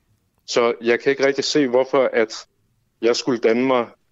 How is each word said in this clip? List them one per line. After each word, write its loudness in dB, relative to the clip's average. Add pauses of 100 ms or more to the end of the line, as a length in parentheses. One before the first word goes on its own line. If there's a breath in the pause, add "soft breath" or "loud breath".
(460)
Så 0
jeg 0
kan 0
ikke 0
rigtig -2
se, 0
hvorfor 0
at 0 (680)
jeg 2
skulle -2
danne 2
mig 0 (260)